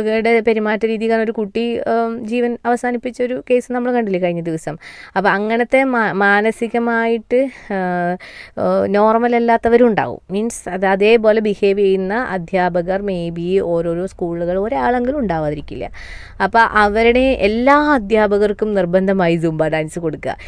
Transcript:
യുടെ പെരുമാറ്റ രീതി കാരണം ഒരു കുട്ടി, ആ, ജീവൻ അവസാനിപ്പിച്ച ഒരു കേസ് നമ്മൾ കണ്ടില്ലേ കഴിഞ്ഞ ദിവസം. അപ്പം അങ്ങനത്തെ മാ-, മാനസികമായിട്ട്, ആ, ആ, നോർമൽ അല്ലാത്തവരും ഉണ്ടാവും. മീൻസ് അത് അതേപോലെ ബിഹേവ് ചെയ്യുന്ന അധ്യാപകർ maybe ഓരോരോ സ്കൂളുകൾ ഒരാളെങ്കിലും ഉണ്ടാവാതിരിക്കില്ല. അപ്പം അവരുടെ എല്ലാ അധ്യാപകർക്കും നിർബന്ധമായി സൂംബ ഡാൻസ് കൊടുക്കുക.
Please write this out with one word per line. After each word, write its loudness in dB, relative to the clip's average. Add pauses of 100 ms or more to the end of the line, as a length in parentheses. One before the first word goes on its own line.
യുടെ 2
പെരുമാറ്റ 0
രീതി -2
കാരണം 0
ഒരു -2
കുട്ടി, -4
ആ, -6 (380)
ജീവൻ -2
അവസാനിപ്പിച്ച -4
ഒരു -4
കേസ് 0
നമ്മൾ -2
കണ്ടില്ലേ 0
കഴിഞ്ഞ -2
ദിവസം. -6 (400)
അപ്പം 2
അങ്ങനത്തെ 0
മാ-, 0
മാനസികമായിട്ട്, 0 (240)
ആ, -2 (500)
ആ, 0
നോർമൽ 2
അല്ലാത്തവരും 4
ഉണ്ടാവും. -2 (100)
മീൻസ് -6
അത് -2
അതേപോലെ 4
ബിഹേവ് 2
ചെയ്യുന്ന 2 (160)
അധ്യാപകർ -2
maybe -2
ഓരോരോ 0
സ്കൂളുകൾ -4
ഒരാളെങ്കിലും -2
ഉണ്ടാവാതിരിക്കില്ല. -4 (540)
അപ്പം 4
അവരുടെ 4
എല്ലാ 2
അധ്യാപകർക്കും 0
നിർബന്ധമായി 2
സൂംബ 0
ഡാൻസ് -4
കൊടുക്കുക. -6 (100)